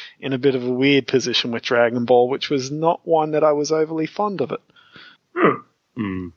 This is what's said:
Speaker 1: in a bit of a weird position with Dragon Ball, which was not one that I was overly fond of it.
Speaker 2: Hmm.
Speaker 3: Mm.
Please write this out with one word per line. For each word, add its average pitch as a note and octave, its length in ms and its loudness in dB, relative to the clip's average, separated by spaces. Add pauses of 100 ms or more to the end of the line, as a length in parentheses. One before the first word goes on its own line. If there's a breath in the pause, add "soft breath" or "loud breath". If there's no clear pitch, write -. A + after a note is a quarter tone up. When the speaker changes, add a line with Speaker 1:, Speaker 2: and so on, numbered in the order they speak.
(220 loud breath)
Speaker 1:
in C3+ 100 -6
a C3+ 60 -2
bit C3 180 2
of B2 80 -4
a B2 80 -2
weird C3+ 360 2
position A#2+ 440 0
with A2+ 120 -6
Dragon A#2+ 420 0
Ball, B2 240 4
which - 200 -6
was C3+ 220 -4
not D#3+ 320 -2
one D#3 280 0
that D3+ 120 0
I D3+ 80 6
was D3 220 0
overly D#3 320 -2
fond G3+ 340 -4
of B2+ 140 -4
it. - 80 -8 (720 loud breath)
Speaker 2:
Hmm. C4+ 220 2 (400)
Speaker 3:
Mm. F#2 400 -6